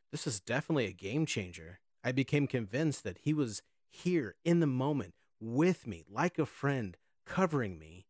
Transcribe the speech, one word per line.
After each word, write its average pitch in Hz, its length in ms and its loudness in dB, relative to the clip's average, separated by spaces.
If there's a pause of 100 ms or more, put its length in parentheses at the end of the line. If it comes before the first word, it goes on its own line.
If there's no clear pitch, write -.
(120)
this - 160 -6
is 117 120 -4
definitely 131 460 -2
a 92 80 -4
game 110 320 -2
changer. 87 540 -6 (240)
I 127 80 -2
became 135 340 2
convinced 131 580 0
that 92 200 -6
he 151 100 2
was 127 300 0 (260)
here 160 460 0 (100)
in 170 140 6
the 156 80 6
moment 131 480 0 (240)
with 135 480 0
me, 85 200 -8
like 135 300 -2
a 151 80 2
friend, 127 500 -2 (300)
covering 135 540 0
me 80 300 -20